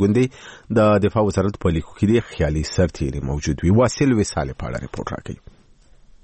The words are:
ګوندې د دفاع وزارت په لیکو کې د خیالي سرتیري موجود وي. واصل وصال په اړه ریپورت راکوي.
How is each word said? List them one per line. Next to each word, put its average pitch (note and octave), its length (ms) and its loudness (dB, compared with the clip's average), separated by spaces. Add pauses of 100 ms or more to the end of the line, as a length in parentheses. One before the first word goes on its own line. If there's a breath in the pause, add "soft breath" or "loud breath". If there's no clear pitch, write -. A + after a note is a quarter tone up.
ګوندې A#2 260 2 (420 loud breath)
د G#2+ 280 4
دفاع G#2 260 2
وزارت G2 360 0
په - 100 0
لیکو E2 280 -4
کې G2+ 120 2
د A2+ 100 4
خیالي D2+ 420 -2
سرتیري C#2+ 580 -2
موجود C#2+ 440 -4
وي. E2+ 60 4
واصل B2 420 4
وصال E2+ 400 -2
په - 140 -10
اړه A#1+ 140 -8
ریپورت - 320 -10
راکوي. - 240 -12 (880)